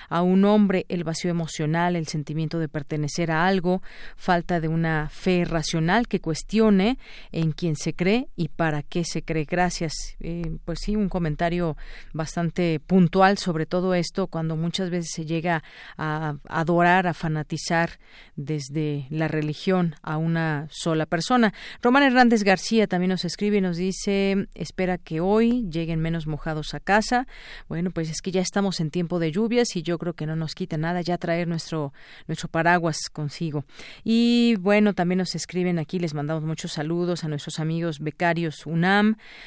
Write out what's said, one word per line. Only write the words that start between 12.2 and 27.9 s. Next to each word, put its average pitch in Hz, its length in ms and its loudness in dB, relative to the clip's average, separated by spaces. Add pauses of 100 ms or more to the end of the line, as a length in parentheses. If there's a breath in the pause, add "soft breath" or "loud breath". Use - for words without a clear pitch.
puntual 190 600 4
sobre 160 260 -2
todo 180 300 0
esto, 180 320 -2
cuando 160 280 -4
muchas 170 360 -2
veces 170 240 -4
se 160 100 -6
llega 165 380 -2 (340 loud breath)
a 156 380 -4 (120)
adorar, 175 600 4
a 165 80 0
fanatizar 165 800 -2 (440 loud breath)
desde 143 720 -4
la 156 200 -2
religión 156 720 0
a 156 160 -4
una 160 520 0
sola 160 360 -2
persona. 220 480 2 (260 loud breath)
Román 262 220 6
Hernández 240 420 6
García 202 420 4
también 185 220 0
nos 185 160 0
escribe 208 320 0
y 196 60 4
nos 175 160 -2
dice, 196 720 0
espera 180 460 -4
que 160 240 -4
hoy 226 480 2
lleguen 160 300 -2
menos 160 260 -2
mojados 151 480 -4
a 143 60 -8
casa. 233 460 2 (400 loud breath)
Bueno, 170 260 -4